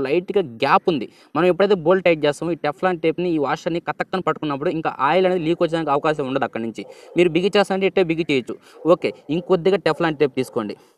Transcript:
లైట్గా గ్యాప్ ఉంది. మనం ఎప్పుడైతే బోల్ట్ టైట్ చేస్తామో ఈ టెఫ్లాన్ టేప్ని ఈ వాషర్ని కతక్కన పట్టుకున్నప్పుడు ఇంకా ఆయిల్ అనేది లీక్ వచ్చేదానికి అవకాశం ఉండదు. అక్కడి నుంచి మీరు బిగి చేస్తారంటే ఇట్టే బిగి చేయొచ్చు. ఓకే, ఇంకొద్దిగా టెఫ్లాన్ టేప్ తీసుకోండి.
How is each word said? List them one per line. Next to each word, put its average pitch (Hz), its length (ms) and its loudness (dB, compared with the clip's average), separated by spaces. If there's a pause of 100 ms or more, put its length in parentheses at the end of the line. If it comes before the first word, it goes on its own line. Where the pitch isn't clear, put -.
లైట్గా 180 380 0 (200)
గ్యాప్ 156 300 4
ఉంది. 113 140 -2 (300)
మనం 165 160 4
ఎప్పుడైతే 196 240 4 (100)
బోల్ట్ 185 200 4
టైట్ 165 200 4
చేస్తామో 156 300 0
ఈ - 100 -20
టెఫ్లాన్ 180 380 -2
టేప్ని 170 320 0
ఈ - 100 0
వాషర్ని 160 420 -4
కతక్కన - 380 -4
పట్టుకున్నప్పుడు 151 520 -2
ఇంకా 156 120 -4 (180)
ఆయిల్ 185 200 4
అనేది 180 180 0
లీక్ 170 180 -2
వచ్చేదానికి 160 320 -2
అవకాశం 151 340 -2
ఉండదు. 135 180 -2
అక్కడి 113 180 -8
నుంచి 107 180 -10 (320)
మీరు 175 200 4
బిగి 185 200 2
చేస్తారంటే 190 340 0
ఇట్టే 196 200 2
బిగి 165 200 -2
చేయొచ్చు. 123 260 -2 (380)
ఓకే, 120 160 0 (260)
ఇంకొద్దిగా 180 520 0
టెఫ్లాన్ 160 320 -2
టేప్ 143 200 2
తీసుకోండి. 110 360 -6 (200)